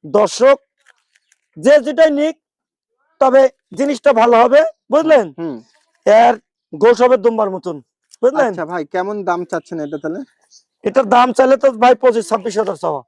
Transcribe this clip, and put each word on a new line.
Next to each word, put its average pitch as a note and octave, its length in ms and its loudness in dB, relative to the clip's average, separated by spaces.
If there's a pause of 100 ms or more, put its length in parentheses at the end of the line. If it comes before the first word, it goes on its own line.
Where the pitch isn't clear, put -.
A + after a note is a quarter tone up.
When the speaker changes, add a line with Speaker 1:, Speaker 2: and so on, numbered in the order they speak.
(180)
Speaker 1:
দর্শক A#3 380 2 (1000)
যে G#3 180 2 (120)
যেটাই D#4 320 2
নিক, D#4 160 -4 (840)
তবে C4 220 4 (360)
জিনিসটা C#4 340 -2
ভালো A#3 300 2
হবে, B3 180 4 (320)
বুঝলেন? D4+ 360 2 (120)
Speaker 2:
হুম। D#3 160 -8 (500)
Speaker 1:
এর A3+ 280 4 (380)
গোশ G3+ 300 2
হবে B3+ 220 4
দুম্বার A3 260 0
মতন, F3+ 260 -10 (460)
বুঝলেন? C4 300 0
Speaker 2:
আচ্ছা E3+ 120 -8
ভাই, E3+ 180 -8 (120)
কেমন F#3+ 220 -6 (120)
দাম F3 120 -4 (100)
চাচ্ছেন E3+ 340 -10
এটা D3 180 -12
তাহলে? E3 180 -8 (640)
Speaker 1:
এটার A3 300 -2
দাম B3 180 4
চাইলে C4 300 2
তো C#4 60 2 (140)
ভাই B3 200 4
পঁচিশ, A3+ 280 0
ছাব্বিশ G#3 280 -6
হাজার G3+ 180 -4
চাওয়া। D3 320 -8